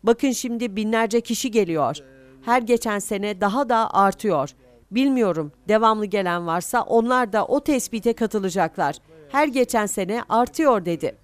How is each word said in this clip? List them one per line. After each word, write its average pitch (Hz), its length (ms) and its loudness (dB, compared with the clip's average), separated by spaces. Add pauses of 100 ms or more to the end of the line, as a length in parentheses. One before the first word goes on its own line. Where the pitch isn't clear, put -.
Bakın 233 280 2
şimdi 233 440 -4
binlerce 220 460 0
kişi 233 300 -4
geliyor. 165 440 0 (500)
Her 247 160 4
geçen 226 380 0
sene 202 420 -4
daha 226 280 0
da 226 240 2
artıyor. 190 560 2 (420)
Bilmiyorum, 208 600 2 (160)
devamlı 214 380 2
gelen 180 420 -2
varsa 175 340 -2
onlar 233 520 0
da 214 120 2
o 285 180 -2
tespite 233 500 -2
katılacaklar. 185 800 -2 (340)
Her 294 180 2
geçen 240 380 0
sene 202 440 -4
artıyor." 240 560 2
dedi. 160 380 -4